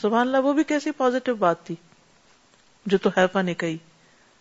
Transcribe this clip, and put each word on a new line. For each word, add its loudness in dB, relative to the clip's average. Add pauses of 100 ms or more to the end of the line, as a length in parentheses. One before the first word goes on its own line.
سبحان 2
اللہ، 0
وہ 2
بھی 2
کیسی -2
پازیٹو -2
بات 0
تھی -10 (1120)
جو 2
تو 0
حیفا 2
نے -2
کہی۔ -4 (640)